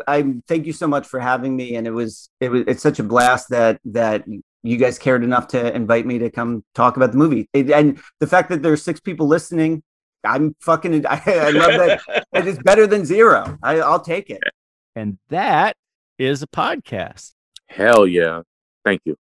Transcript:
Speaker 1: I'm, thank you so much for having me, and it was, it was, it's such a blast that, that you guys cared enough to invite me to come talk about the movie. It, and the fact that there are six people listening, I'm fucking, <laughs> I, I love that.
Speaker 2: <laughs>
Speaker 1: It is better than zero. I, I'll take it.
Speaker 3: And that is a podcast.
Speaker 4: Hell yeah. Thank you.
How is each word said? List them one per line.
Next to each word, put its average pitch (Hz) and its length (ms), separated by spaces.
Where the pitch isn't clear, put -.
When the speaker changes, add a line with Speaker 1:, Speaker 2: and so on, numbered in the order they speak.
Speaker 1:
I'm, 139 400
thank 165 200
you 160 60
so 165 140
much 143 200
for 131 140
having 127 360
me, 123 200
and 113 100
it 113 40
was, 113 380
it 127 100
was, 123 160
it's 131 160
such 151 160
a - 40
blast 123 480
that, 117 360
that 107 380
you 117 140
guys 123 220
cared 127 260
enough 123 240
to 120 260
invite 117 320
me 123 120
to 117 120
come 117 320
talk 120 220
about 127 160
the 123 60
movie. 143 340
It, 139 180
and 147 280
the 156 60
fact 180 240
that 165 120
there 160 100
are 151 40
six 156 240
people 156 260
listening, 160 560
I'm 139 380
fucking, 160 460
<laughs> - 20
I, - 180
I 165 240
love 156 220
that. - 560
Speaker 2:
<laughs> - 40
Speaker 1:
It 185 140
is 185 120
better 208 280
than 202 180
zero. 151 580
I, 151 180
I'll 156 220
take 175 280
it. 98 120
Speaker 3:
And 104 240
that 180 460
is 131 240
a 151 40
podcast. 175 880
Speaker 4:
Hell 107 380
yeah. 85 360
Thank 101 200
you. 76 200